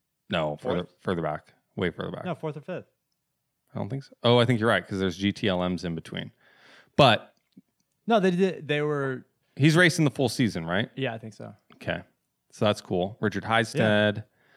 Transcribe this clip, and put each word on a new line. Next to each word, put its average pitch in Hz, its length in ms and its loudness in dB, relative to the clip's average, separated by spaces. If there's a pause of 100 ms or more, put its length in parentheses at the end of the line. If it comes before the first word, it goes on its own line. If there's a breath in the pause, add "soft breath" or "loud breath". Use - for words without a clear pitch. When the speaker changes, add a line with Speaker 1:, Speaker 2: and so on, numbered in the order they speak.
(300)
Speaker 1:
No, 78 300 -2
further, 87 240 -4
Speaker 2:
Fourth? - 160 -18
Speaker 1:
further 87 220 -4
back. 78 300 -6 (220)
Way 90 160 -2
further 92 220 -10
back. - 120 -10
Speaker 2:
No, 175 120 -6
fourth 151 200 -10
or 156 40 -14
fifth. 143 260 -12 (880)
Speaker 1:
I - 40 -8
don't 104 100 -6
think 135 160 -8
so. - 180 -20
Oh, 120 160 6
I 120 60 6
think 113 160 2
you're 113 80 2
right, 95 180 2
'cause 98 140 -4
there's 92 160 0
G 98 160 0
T - 160 -4
L 90 200 0
Ms 90 160 -4
in 85 120 -4
between. 80 340 -10 (680 soft breath)
But 123 380 4 (720)
Speaker 2:
No, 220 140 2
they 185 100 2
did, 175 380 -2
they 147 140 -2
were 139 440 -4 (300)
Speaker 1:
he's 151 200 4
racing 165 280 4
the 143 80 4
full 135 160 0
season, 95 360 0
right? 92 300 -2
Speaker 2:
Yeah, 131 200 -6
I 113 40 -14
think 110 160 -16
so. 110 180 -18 (220)
Speaker 1:
Okay. 85 260 -8 (520)
So - 140 -4
that's 104 140 0
cool. 95 400 -4
Richard 101 220 -2
Heisted. 107 760 0
Speaker 2:
Yeah. 107 40 -10 (340 soft breath)